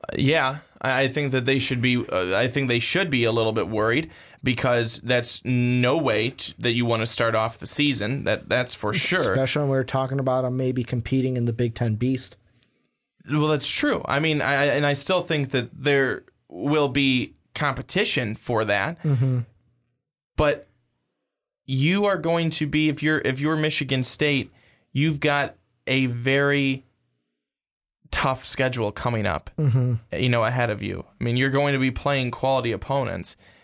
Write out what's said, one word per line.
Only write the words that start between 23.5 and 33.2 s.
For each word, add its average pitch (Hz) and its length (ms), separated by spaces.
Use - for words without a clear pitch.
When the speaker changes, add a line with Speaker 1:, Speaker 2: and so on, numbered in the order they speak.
Speaker 1:
Michigan 147 460
State, 139 480
you've 147 280
got 143 360
a 131 200
very 135 800
tough - 360
schedule 123 460
coming 113 340
up, 82 320
Speaker 2:
Mm-hmm. 127 360
Speaker 1:
you 123 140
know, 120 140
ahead 120 260
of 104 120
you. 92 220
I - 40
mean, 120 120
you're 135 140
going 139 240
to 135 40
be 131 120
playing 131 400
quality 127 420
opponents. 101 640